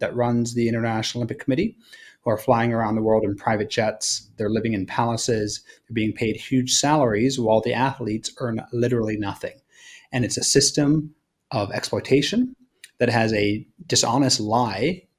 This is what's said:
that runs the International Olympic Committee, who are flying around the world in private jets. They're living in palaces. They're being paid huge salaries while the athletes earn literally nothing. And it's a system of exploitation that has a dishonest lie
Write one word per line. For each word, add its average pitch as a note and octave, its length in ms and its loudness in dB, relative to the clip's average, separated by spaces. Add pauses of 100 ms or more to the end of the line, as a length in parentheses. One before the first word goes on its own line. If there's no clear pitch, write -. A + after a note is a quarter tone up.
that - 140 -4
runs A#2+ 380 0
the A#2+ 160 2
International A2+ 520 -2
Olympic A2 220 -6
Committee, E3+ 360 -2 (420)
who A2+ 120 0
are G#2+ 40 2
flying A#2 380 2
around A2 220 0
the A2 60 0
world A2 220 4
in G2+ 100 -2
private G#2+ 360 -2
jets. - 640 -2
They're G#2+ 140 -2
living A2 240 0
in G2 100 -2
palaces. A2+ 800 -2 (240)
They're A2+ 60 -10
being A2 180 0
paid A2 240 -2
huge B2+ 380 0
salaries C3+ 640 2
while A2 220 4
the A#2+ 100 -2
athletes A2+ 580 -2 (100)
earn A2+ 200 -4 (140)
literally A#2 420 0
nothing. - 380 -6 (580)
And B2 120 0
it's - 120 -4
a - 60 -4
system D3 720 2 (380)
of G#2 180 -2
exploitation D3 840 0 (420)
that A#2+ 100 2
has A2+ 240 2
a G#2 320 0 (220)
dishonest A#2+ 540 2
lie A2+ 640 0 (140)